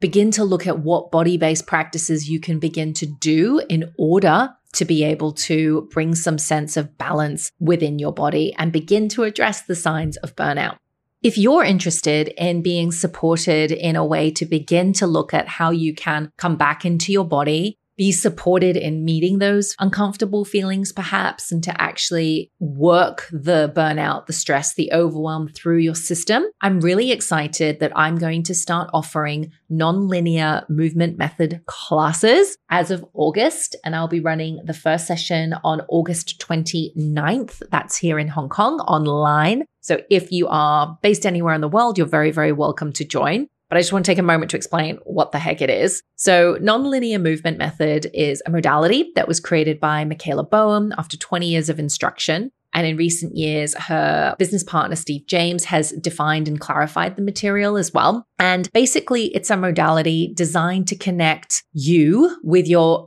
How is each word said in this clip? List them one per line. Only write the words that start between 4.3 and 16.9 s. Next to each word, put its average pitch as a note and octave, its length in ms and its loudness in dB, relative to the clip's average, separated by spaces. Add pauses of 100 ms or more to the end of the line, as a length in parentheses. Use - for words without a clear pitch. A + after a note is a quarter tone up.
to - 140 -2
be D3+ 180 2
able D#3 280 0
to D#3 600 0
bring D#3+ 220 0
some D#3+ 240 -2
sense D3+ 400 -2
of D3 180 -6
balance D3 640 -4
within D#3+ 380 0
your D3 160 -4
body D3+ 420 -2
and E3 160 -2
begin G3+ 380 0
to A#3 140 -2
address G#3+ 360 -2
the F3+ 160 -6
signs D#3+ 400 -4
of - 200 -14
burnout. D3 400 -2 (460)
If A3+ 140 2
you're C4 280 6
interested E3 640 0 (100)
in F3 240 0
being E3+ 300 0
supported E3 800 0
in D#3+ 240 -2
a D#3+ 120 0
way D#3 240 2
to D#3+ 160 -4
begin E3+ 480 2
to F#3+ 120 0
look D#3+ 280 0
at D#3 140 0
how E3 220 -2
you D#3+ 240 0
can D3+ 440 -4
come E3 180 -2
back D3+ 300 0
into E3+ 260 0